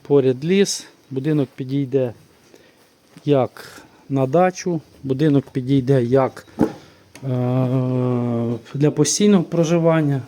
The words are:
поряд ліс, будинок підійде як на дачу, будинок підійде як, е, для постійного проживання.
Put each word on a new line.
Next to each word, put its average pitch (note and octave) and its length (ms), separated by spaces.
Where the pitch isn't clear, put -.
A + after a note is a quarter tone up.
поряд C3 440
ліс, F#3+ 400
будинок C3+ 460
підійде C3 580
як - 560
на C3+ 180
дачу, F3 540
будинок C#3 460
підійде C3 540
як, B2+ 440
е, - 60
для C#3+ 180
постійного F3+ 520
проживання. D#3+ 840